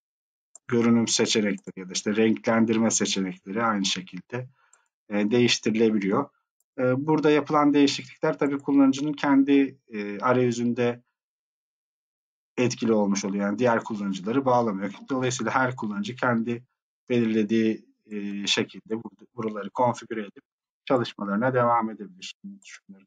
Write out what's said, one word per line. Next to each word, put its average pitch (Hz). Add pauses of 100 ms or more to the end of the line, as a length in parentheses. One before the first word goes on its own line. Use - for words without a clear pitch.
(680)
görünüm 117
seçenekleri 104
ya 92
da 95
işte 104
renklendirme 113
seçenekleri 95
aynı 104
şekilde, 98 (600)
e, 104
değiştirilebiliyor. 113 (480)
E, 127
burada 156
yapılan 147
değişiklikler 143
tabii 143
kullanıcının 139
kendi, 139 (100)
e, 104
arayüzünde 120 (1500)
etkili 117
olmuş 101
oluyor. 101
Yani 104
diğer 117
kullanıcıları 101
bağlamıyor. 110 (160)
Dolayısıyla 127
her 127
kullanıcı 104
kendi 120 (460)
belirlediği, 110 (200)
e, 101
şekilde 104
bur-, 113 (100)
buraları 107
konfigüre 117
edip - (440)
çalışmalarına 120
devam 120
edebilir. 95
Şimdi 101
şunları -